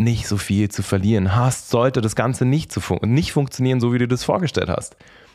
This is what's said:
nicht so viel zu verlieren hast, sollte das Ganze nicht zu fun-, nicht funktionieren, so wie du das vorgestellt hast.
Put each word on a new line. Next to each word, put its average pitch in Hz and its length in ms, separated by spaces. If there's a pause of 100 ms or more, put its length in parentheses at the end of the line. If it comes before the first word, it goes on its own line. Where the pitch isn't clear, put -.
nicht 113 260
so 101 80
viel 101 320
zu 98 160
verlieren 95 500
hast, 123 360
sollte 123 320
das 110 120
Ganze 127 300
nicht 139 260
zu - 120
fun-, - 220
nicht 127 280
funktionieren, 127 480
so 117 140
wie 123 60
du 123 60
das 123 200
vorgestellt 170 420
hast. - 300 (380)